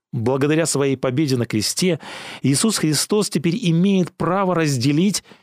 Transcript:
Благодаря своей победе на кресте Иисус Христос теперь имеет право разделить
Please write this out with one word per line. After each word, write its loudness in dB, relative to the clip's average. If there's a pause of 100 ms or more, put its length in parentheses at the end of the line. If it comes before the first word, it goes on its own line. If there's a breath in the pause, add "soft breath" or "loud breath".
(120)
Благодаря 0
своей 0
победе 0
на -2
кресте -2 (420 loud breath)
Иисус 2
Христос 0
теперь 0 (140)
имеет 2
право 0
разделить 2 (200 loud breath)